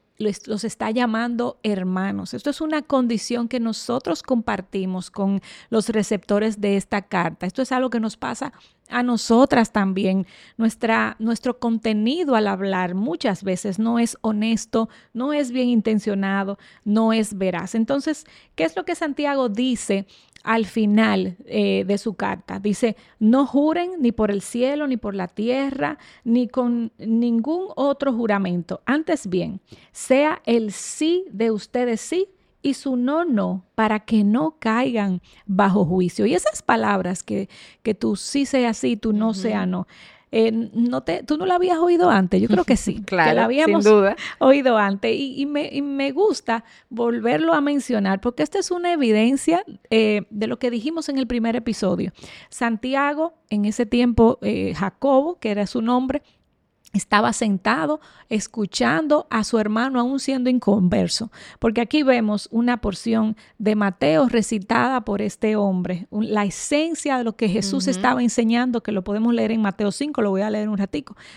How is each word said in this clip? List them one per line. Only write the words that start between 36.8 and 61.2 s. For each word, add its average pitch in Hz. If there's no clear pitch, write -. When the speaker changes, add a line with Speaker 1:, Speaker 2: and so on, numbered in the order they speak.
Speaker 1:
que, 202
que 214
tu 220
sí 277
sea 247
sí, 240
tu 220
no 214
Speaker 2:
Ujú. 190
Speaker 1:
sea 208
no, 180
eh, 220
no 233
te, 339
¿tú 302
no 359
la 359
habías 359
oído 349
antes? 190
Yo 226
creo 208
que 247
sí, -
Speaker 2:
<laughs> 190
Claro, 170
Speaker 1:
que 160
la 226
habíamos 262
Speaker 2:
sin 214
duda. 202
Speaker 1:
oído 262
antes. 202
Y, 269
y 277
me, 294
y 285
me 277
gusta 262
volverlo 240
a 302
mencionar, 226
porque 247
esta 392
es -
una 349
evidencia, 277
eh, 214
de 214
lo 240
que 240
dijimos 302
en 277
el 247
primer 233
episodio. 196
Santiago, 277
en 208
ese 220
tiempo, 240
eh, 196
Jacobo, 269
que 214
era 202
su 240
nombre, 254
estaba 214
sentado 247
escuchando 285
a 220
su 233
hermano 226
aún 262
siendo 254
inconverso, 202